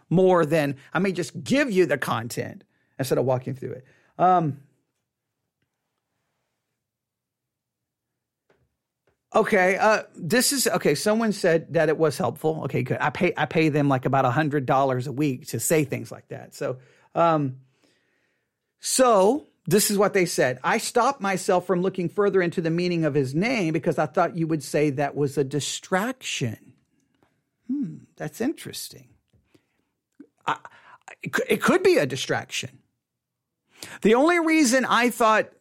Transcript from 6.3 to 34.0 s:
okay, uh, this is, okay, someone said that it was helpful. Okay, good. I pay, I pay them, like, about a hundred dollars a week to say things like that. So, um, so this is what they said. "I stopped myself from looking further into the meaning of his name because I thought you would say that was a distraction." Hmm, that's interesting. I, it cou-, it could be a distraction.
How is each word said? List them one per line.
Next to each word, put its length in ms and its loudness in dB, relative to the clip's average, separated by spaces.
okay, 440 2
uh, 260 2
this 400 0
is, 140 0
okay, 260 0
someone 380 0
said 420 0
that 160 2
it 80 0
was 200 0
helpful. 480 -4
Okay, 180 -2
good. 160 -4
I 100 0
pay, 260 -2
I 120 -2
pay 220 2
them, 200 0
like, 160 0
about 200 2
a 40 4
hundred 380 -2
dollars 400 0
a 40 -8
week 360 -4
to 120 -6
say 240 0
things 280 -8
like 160 -20
that. 260 -16
So, 240 -8
um, 400 0
so 640 4
this 240 2
is 80 0
what 160 2
they 140 2
said. 360 0
"I 140 0
stopped 440 0
myself 440 0
from 160 0
looking 280 -4
further 320 0
into 200 -2
the 80 -2
meaning 360 -2
of 100 0
his 180 0
name 400 0
because 240 -2
I 80 0
thought 300 0
you 100 -2
would 180 -4
say 280 0
that 240 -4
was 240 -2
a 40 2
distraction." 1300 -6
Hmm, 320 -6
that's 260 -10
interesting. 640 -8
I, 120 -2
it 100 -10
cou-, 160 0
it 140 0
could 220 2
be 120 6
a 100 2
distraction. 720 -6